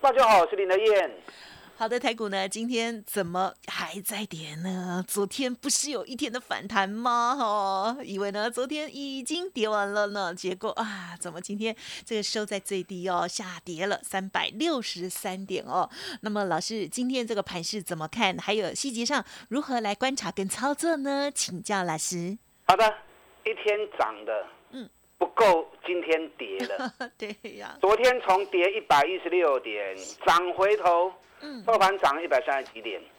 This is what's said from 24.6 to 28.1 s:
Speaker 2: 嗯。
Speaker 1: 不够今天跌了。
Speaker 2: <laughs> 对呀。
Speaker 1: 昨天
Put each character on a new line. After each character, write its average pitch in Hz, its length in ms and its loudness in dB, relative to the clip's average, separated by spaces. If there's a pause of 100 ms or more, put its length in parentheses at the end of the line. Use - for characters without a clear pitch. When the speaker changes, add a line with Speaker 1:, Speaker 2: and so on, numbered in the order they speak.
Speaker 2:
嗯。 247 180 -14 (260)
Speaker 1:
不 - 100 2
够 180 440 6 (140)
今 175 160 -2
天 160 300 0
跌 107 300 -8
了。 240 300 -4 (140)
Speaker 2:
<laughs> 233 140 -14
对 208 180 -10 (220)
呀。 202 200 -14
Speaker 1:
昨 196 160 6
天 247 280 4